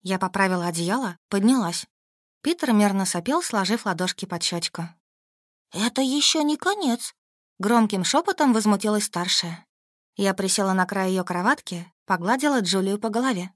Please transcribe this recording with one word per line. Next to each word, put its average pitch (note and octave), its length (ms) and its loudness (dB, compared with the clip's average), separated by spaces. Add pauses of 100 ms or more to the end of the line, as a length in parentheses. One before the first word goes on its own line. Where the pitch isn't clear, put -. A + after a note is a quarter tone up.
Я F#3 160 -2
поправила F#3 480 0
одеяло, F3 500 -2 (100)
поднялась. G3+ 600 0 (560)
Питер D4+ 280 -2
мерно G3 360 2
сопел, A3+ 340 -2
сложив G#3 460 -2
ладошки F#3 380 -4
под F3 180 -6
щёчку. - 400 -6 (880)
«Это A#3 300 -2
ещё C#4+ 420 2
не D4+ 120 2
конец», — F4+ 600 -2 (440)
громким G#3 440 2
шёпотом D4+ 500 2
возмутилась G#3 520 2
старшая. F3 600 -4 (500)
Я G3 200 0
присела F#3+ 380 0
на F#3 120 4
край F#3+ 240 -2
её F#3 140 0
кроватки, F3+ 680 -2 (140)
погладила B3 540 0
Джулию F#3+ 400 0
по A3+ 100 -4
голове. G#3+ 460 -2